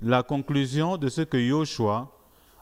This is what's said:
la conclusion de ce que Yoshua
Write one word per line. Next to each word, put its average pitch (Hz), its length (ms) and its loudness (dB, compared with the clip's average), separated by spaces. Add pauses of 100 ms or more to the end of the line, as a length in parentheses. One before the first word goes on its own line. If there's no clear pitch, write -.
la 123 200 4
conclusion 143 760 -2
de 143 100 0
ce 143 140 -2
que 151 160 0
Yoshua 123 760 0 (480)